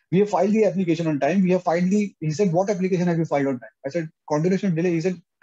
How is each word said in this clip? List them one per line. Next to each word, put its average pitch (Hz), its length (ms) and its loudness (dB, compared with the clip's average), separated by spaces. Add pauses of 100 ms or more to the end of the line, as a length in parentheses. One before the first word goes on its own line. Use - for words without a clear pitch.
(120)
we 175 80 4
have 202 100 2
filed 185 240 2
the 220 120 4
application 170 420 0
on 151 120 -2
time. 165 240 2
We 180 80 2
have 180 120 2
filed 175 260 0
the," 208 300 0
he 156 120 -4
said, 180 220 0
"What 196 160 0
application 185 380 0
have 170 100 0
you 165 80 0
filed 143 220 0
on 131 120 -4
time?" - 160 -20 (100)
I 139 40 -6
said, 160 200 -6 (200)
"Continuation 185 400 0
of 165 60 0
delay." 170 180 0
He 160 80 0
said, 185 200 -4 (220)